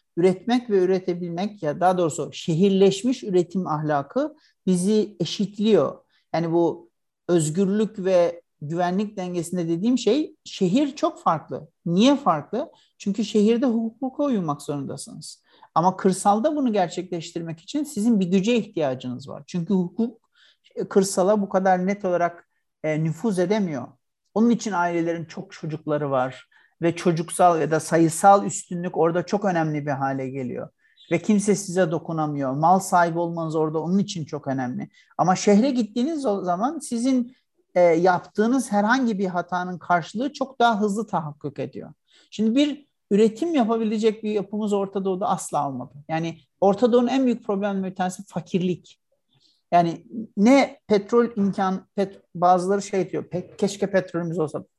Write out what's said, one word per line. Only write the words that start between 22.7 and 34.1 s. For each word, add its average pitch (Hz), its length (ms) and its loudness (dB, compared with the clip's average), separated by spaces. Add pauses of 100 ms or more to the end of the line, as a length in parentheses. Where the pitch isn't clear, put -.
e, 156 200 -2
nüfuz 175 340 -2
edemiyor. 180 500 -2 (460)
Onun 226 160 4
için 220 220 -2
ailelerin 170 520 -2
çok - 280 -14
çocukları 151 580 -4
var 131 380 -2 (340)
ve 165 140 0
çocuksal 170 640 2
ya 147 100 0
da 160 100 2
sayısal 175 640 4
üstünlük 180 520 -8
orada 170 300 0
çok 202 180 -2
önemli 156 420 -2
bir 151 40 -4
hale 135 400 -4
geliyor. 127 380 -8 (420)
Ve 170 80 2
kimse 208 380 2
size 175 340 0
dokunamıyor. 151 640 -4
Mal 160 260 4
sahibi 170 400 2
olmanız 165 360 -4
orada 156 240 0
onun 170 200 0
için 185 260 -4